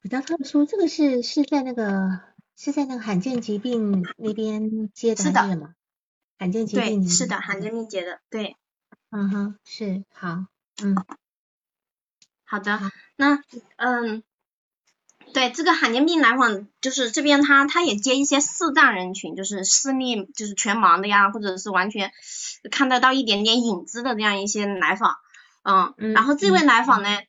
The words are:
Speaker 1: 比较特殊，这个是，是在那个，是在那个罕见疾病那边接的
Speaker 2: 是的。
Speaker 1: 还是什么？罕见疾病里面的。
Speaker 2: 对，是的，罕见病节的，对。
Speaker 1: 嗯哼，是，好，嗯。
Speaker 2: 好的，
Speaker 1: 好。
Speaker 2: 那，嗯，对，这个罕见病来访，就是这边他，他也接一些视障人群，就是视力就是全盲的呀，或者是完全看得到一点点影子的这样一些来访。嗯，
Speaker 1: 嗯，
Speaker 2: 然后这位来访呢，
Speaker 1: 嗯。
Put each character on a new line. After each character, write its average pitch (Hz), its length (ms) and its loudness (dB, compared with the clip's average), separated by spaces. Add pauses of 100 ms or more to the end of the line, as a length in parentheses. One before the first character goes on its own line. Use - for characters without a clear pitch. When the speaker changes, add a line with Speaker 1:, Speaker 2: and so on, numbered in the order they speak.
Speaker 1:
比 190 80 -14
较 262 120 -4
特 311 220 -6
殊， 294 220 2
这 427 100 -6
个 370 120 2
是， 277 340 0
是 285 220 -2
在 277 180 0
那 254 100 -6
个， 196 480 -2 (360)
是 - 160 -8
在 285 140 0
那 262 100 -10
个 240 40 -8
罕 208 220 -2
见 247 200 -4
疾 208 180 -4
病 208 440 0 (140)
那 214 160 -6
边 214 580 -4
接 226 220 -2
的 202 100 -4
Speaker 2:
是 185 60 0
的。 208 120 2
Speaker 1:
还 202 80 2
是 185 40 -2
什 160 60 -4
么？ 151 160 -16 (640)
罕 180 120 -2
见 220 160 -2
疾 202 100 -8
病 233 80 0
里 214 120 -2
面 190 40 2
的。 180 60 0
Speaker 2:
对， 175 40 0
是 240 140 0
的， 196 160 -6
罕 196 220 -8
见 220 80 -6
病 226 180 -8
节 180 160 -6
的， 180 140 -12 (100)
对。 214 260 -8 (540)
Speaker 1:
嗯 202 220 -2
哼， 202 320 -4
是， 196 400 -8 (100)
好， 180 320 -8 (380)
嗯。 196 120 2 (1500)
Speaker 2:
好 208 140 -6
的， 208 180 -4
Speaker 1:
好。 196 140 -6 (240)
Speaker 2:
那， 285 260 2 (360)
嗯， 233 440 -2 (1120)
对， 254 160 2
这 311 140 -6
个 339 100 6
罕 226 200 2
见 269 120 4
病 330 160 2
来 247 160 4
访， 208 300 0 (120)
就 262 120 -4
是 254 180 -2
这 285 140 -2
边 285 180 6
他， 285 240 6
他 349 160 2
也 247 140 2
接 254 220 0
一 277 60 2
些 277 160 2
视 294 360 -2
障 277 180 6
人 185 220 -4
群， 160 200 -10
就 190 80 -8
是 196 200 -6
视 269 300 0
力 247 320 -2 (100)
就 220 100 -8
是 208 80 -8
全 208 240 -2
盲 180 220 6
的 202 80 -4
呀， 202 240 4
或 226 80 -8
者 190 180 -4
是 202 140 -8
完 190 180 0
全 202 220 -6 (580)
看 269 180 0
得 254 120 2
到 262 140 4
一 269 100 0
点 208 200 0
点 233 200 2
影 208 220 -2
子 240 180 -12
的 254 100 -2
这 208 60 -4
样 202 200 0
一 196 60 -6
些 208 220 -4
来 185 280 -2
访。 202 200 0 (480)
嗯， 190 340 2
Speaker 1:
嗯， 214 160 -4
Speaker 2:
然 220 100 4
后 285 120 2
这 381 160 4
位 359 100 6
来 254 220 6
访 226 180 4
呢， 202 140 -2
Speaker 1:
嗯。 - 140 -10